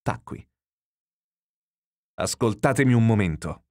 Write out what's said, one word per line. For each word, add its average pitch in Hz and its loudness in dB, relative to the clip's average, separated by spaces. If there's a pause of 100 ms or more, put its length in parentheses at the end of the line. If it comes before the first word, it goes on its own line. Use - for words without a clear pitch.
tacqui. - -10 (1700)
"Ascoltatemi 123 0
un 117 4
momento", 90 -2